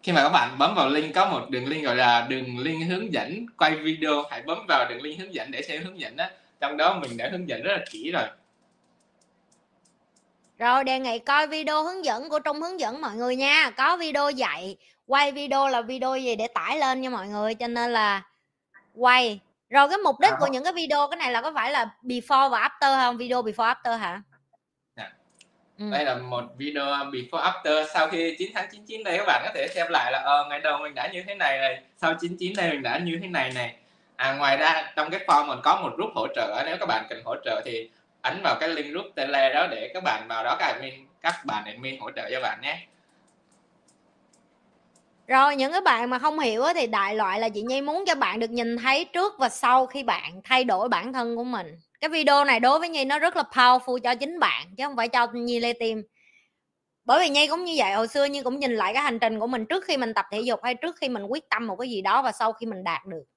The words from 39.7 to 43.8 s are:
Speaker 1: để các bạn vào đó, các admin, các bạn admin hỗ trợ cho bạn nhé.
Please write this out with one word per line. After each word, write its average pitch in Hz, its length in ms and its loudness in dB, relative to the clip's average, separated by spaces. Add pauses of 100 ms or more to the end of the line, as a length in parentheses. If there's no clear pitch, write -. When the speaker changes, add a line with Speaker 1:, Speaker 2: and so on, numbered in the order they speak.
Speaker 1:
để - 220 -8
các 185 100 -6
bạn 110 260 -2
vào 113 140 -4
đó, 123 160 0
các 175 140 0
admin, 135 340 -12 (140)
các 170 140 -2 (100)
bạn 107 200 -6
admin 123 340 -12
hỗ 110 120 -12
trợ 110 200 -10
cho 131 100 -4
bạn 110 200 -4
nhé. 151 180 -6 (2500)